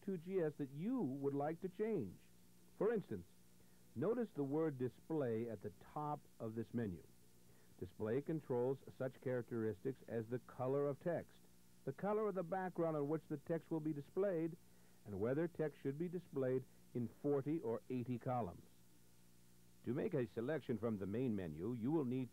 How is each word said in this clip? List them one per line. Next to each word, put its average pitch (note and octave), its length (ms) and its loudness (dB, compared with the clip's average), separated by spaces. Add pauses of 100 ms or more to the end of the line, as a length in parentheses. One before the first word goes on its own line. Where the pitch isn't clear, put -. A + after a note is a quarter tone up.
two F#3+ 220 0
G F#3+ 120 2
S D#3 200 4
that C#3 180 -2
you A#3 240 0 (200)
would C#3 120 2
like D3 280 0
to F#3 80 -4 (100)
change. F#3 340 0 (640)
For A3 160 4
instance, G#2+ 320 -2 (680)
notice G#3+ 400 2
the C#3+ 80 0
word D3 340 2
display B2 760 0
at G2+ 120 -6
the G#2 80 -6 (220)
top D3+ 260 -2 (200)
of A2+ 160 -4
this A2+ 180 -2
menu. G#2+ 280 0 (760)
Display G#2+ 420 0
controls C3+ 560 2 (220)
such B2+ 120 -2 (120)
characteristics A#2+ 760 0 (100)
as A2+ 220 -2
the A#2+ 100 -2 (160)
color C#3 320 2
of C#3 160 -2
text, D#3 300 -2 (520)
the C#3 80 0
color G#3 360 0
of F#3 60 -4
the F#3 80 0
background E3+ 520 0
on C#3+ 140 2
which D#3+ 200 0
the D3 180 -2
text E3 240 -2
will D#3+ 100 2
be D#3 100 2
displayed, E3 600 0 (560)
and G2 120 -4
whether C#3 380 2
text D#3 240 0
should C#3 180 -2
be F3+ 80 0
displayed C3 540 0 (320)
in A#2+ 160 0 (140)
forty D3 400 2
or A2+ 260 0
eighty B2 340 -2
columns. A#2+ 380 0 (1200)
To A#2 80 0
make F3+ 200 0
a B2+ 200 2
selection B2 440 0
from G#2+ 200 0
the F#2+ 100 -2
main A2+ 280 2
menu, F2+ 460 -2
you B2 100 2
will D#3+ 140 2
need B2 280 -2